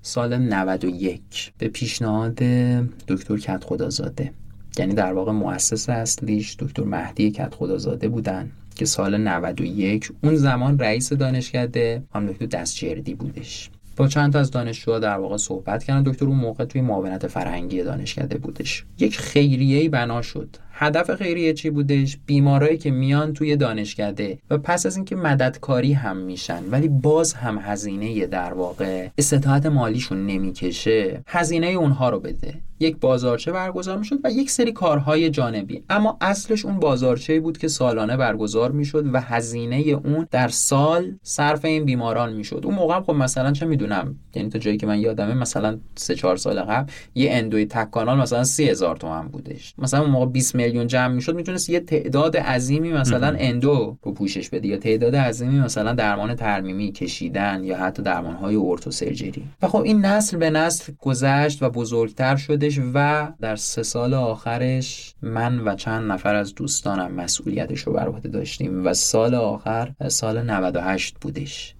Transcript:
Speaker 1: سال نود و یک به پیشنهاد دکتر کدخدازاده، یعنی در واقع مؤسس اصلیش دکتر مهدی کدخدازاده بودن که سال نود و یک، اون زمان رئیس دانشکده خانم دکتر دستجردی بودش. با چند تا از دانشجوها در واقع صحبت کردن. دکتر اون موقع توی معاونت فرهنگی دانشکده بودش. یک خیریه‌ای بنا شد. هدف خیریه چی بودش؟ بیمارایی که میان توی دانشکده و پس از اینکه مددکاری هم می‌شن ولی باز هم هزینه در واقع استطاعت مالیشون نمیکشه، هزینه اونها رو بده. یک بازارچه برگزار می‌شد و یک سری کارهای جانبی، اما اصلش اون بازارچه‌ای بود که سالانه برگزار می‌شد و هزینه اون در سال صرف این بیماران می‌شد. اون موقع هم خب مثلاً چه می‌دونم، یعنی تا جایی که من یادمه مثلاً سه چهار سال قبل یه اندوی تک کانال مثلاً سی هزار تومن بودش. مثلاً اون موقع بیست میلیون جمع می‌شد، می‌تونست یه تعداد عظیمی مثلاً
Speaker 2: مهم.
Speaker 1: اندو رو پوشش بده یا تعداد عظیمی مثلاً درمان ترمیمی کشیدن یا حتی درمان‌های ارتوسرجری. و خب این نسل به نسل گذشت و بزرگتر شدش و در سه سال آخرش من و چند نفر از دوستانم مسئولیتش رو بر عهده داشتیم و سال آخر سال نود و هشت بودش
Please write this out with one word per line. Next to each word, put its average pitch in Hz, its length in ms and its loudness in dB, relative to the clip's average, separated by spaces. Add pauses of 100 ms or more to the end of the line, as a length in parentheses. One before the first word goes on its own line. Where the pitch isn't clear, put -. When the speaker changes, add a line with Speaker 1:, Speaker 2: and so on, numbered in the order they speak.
Speaker 1:
سال 120 360 -2
نود 95 480 0
و - 20 2
یک 90 680 -6
به - 100 -4
پیشنهاد 113 680 -2 (720)
دکتر 95 300 -2
کدخدازاده، - 960 -4 (440)
یعنی 95 160 0
در 92 200 2
واقع 95 180 -2
مؤسس 101 580 -2
اصلیش 113 720 -2
دکتر 139 240 -4
مهدی 101 480 0
کدخدازاده - 800 -4
بودن 101 420 -4 (240)
که 110 100 -2
سال 98 320 0
نود 90 440 0
و - 20 0
یک، 98 480 -2 (120)
اون 151 120 6
زمان 139 440 4
رئیس 120 340 0
دانشکده 123 920 0 (100)
خانم 104 140 -2
دکتر 101 180 -6
دستجردی - 680 -6
بودش. - 560 -10 (280)
با 139 100 4
چند 143 260 4
تا 147 60 4
از 131 120 2
دانشجوها 117 480 -2
در 104 180 0
واقع 98 200 -4
صحبت 98 460 -4
کردن. 139 280 2
دکتر 127 140 0
اون 135 120 4
موقع 120 280 0
توی 131 160 -2
معاونت 95 460 -2
فرهنگی 90 560 -4
دانشکده - 540 -4
بودش. - 480 -8 (140)
یک - 200 2
خیریه‌ای 139 680 4
بنا 120 320 0
شد. - 340 -8 (180)
هدف 151 420 0
خیریه 170 380 0
چی 156 160 -2
بودش؟ 139 560 2
بیمارایی 143 520 6
که 151 140 -2
میان 139 420 2
توی 147 220 2
دانشکده 104 840 -2 (100)
و 147 80 2
پس 175 280 0
از 185 100 0
اینکه 190 200 -4
مددکاری 135 760 2
هم 107 240 0
می‌شن 90 540 -6
ولی 143 160 2
باز 151 460 4
هم 107 280 -4
هزینه 101 680 -4
در 90 260 -4
واقع 92 640 -4
استطاعت 139 480 4
مالیشون 117 600 0
نمیکشه، 95 1000 0
هزینه 170 440 0
اونها 139 380 2
رو 104 100 -2
بده. 98 340 -4 (260)
یک 160 200 2
بازارچه 123 520 2
برگزار 185 460 -4
می‌شد 214 260 -2
و 269 80 2
یک 269 200 0
سری 233 200 2
کارهای 156 580 2
جانبی، 113 600 -2
اما 208 320 2
اصلش 208 440 0
اون 196 140 -2
بازارچه‌ای 135 600 2
بود 160 180 -2
که 165 100 -2
سالانه 120 500 2
برگزار 110 540 2
می‌شد 147 420 0
و 127 80 2
هزینه 120 680 0
اون 147 420 0
در 123 160 4
سال 160 640 2 (120)
صرف 147 420 0
این 156 200 2
بیماران 117 480 0
می‌شد. 107 320 -6
اون 196 100 0
موقع 175 200 2
هم 190 80 0
خب 165 100 0
مثلاً 131 380 2
چه 143 140 0
می‌دونم، 104 500 0 (200)
یعنی 104 140 -4
تا 110 100 -4
جایی 107 180 0
که 107 100 -2
من 104 120 2
یادمه 110 340 0
مثلاً 110 460 0 (160)
سه - 200 -4
چهار 92 220 2
سال 98 220 -2
قبل 117 320 0 (240)
یه 127 160 4
اندوی 110 340 2
تک 107 260 -2
کانال 120 260 2
مثلاً 123 260 2
سی 135 260 2
هزار 90 260 2
تومن 80 320 -6
بودش. - 500 -14
مثلاً 131 240 2
اون 151 80 4
موقع 127 160 4
بیست 127 300 0
میلیون 120 320 2
جمع 127 260 2
می‌شد، 127 220 0
می‌تونست 175 340 -4
یه 170 100 2
تعداد 156 580 2
عظیمی 139 560 0
مثلاً 131 380 2
Speaker 2:
مهم. 147 80 0
Speaker 1:
اندو 123 640 2
رو 104 100 -6
پوشش - 360 -4
بده - 180 -4
یا 101 100 0
تعداد 117 380 2
عظیمی 127 440 2
مثلاً 113 340 2
درمان 107 420 0
ترمیمی 98 560 -2
کشیدن 98 720 -2
یا 92 140 -4
حتی 92 260 -4
درمان‌های 90 520 -2
ارتوسرجری. - 880 -2 (180)
و 190 60 2
خب 208 140 2
این 208 240 4
نسل 208 320 2
به 165 120 2
نسل 156 500 0
گذشت 139 640 2
و 127 60 2
بزرگتر 117 640 0
شدش 147 360 2 (220)
و 147 340 2 (140)
در 110 140 -2
سه - 280 -4
سال 123 300 0
آخرش 127 1080 -2
من 120 380 0
و 104 160 0
چند 113 360 -2
نفر 101 240 0
از 101 200 -2
دوستانم 95 560 -4
مسئولیتش - 680 -4
رو - 140 -4
بر - 140 0
عهده - 220 -6
داشتیم - 560 -4
و 87 80 2
سال 113 420 2
آخر 113 560 -2 (160)
سال 117 440 -2
نود 92 240 0
و 87 60 -2
هشت 95 400 -2
بودش - 580 -10